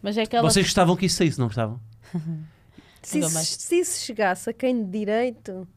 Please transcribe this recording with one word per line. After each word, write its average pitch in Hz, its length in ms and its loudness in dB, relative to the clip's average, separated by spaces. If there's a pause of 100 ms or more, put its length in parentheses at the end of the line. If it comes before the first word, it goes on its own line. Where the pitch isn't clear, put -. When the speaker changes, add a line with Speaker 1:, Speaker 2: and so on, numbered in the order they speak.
Speaker 1:
Mas 202 160 -4
é 226 60 0
aquela 226 260 2
Speaker 2:
Vocês 190 160 4
gostavam 185 320 4
que 185 80 -2
isso 170 120 2
saísse, 165 220 2
não 120 80 2
gostavam? 113 320 -4 (160)
Speaker 1:
<laughs> - 240 -10 (800)
Speaker 3:
se - 140 -8
Speaker 1:
Nunca 277 120 2
Speaker 3:
isso, 160 80 -2
Speaker 1:
mais. 160 120 -2
Speaker 3:
se - 320 0
isso - 260 -2
chegasse 208 440 -2
a 226 40 -4
quem 254 300 0
de 185 160 -6
direito 214 640 -4 (120)